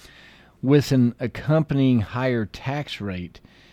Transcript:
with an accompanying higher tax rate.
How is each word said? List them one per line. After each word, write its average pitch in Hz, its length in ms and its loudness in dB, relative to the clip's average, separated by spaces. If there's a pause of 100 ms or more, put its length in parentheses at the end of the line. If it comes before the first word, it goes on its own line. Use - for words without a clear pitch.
(640)
with 139 280 4
an 123 280 4
accompanying 135 840 0
higher 120 460 -2
tax - 520 -8
rate. 92 400 -10 (340)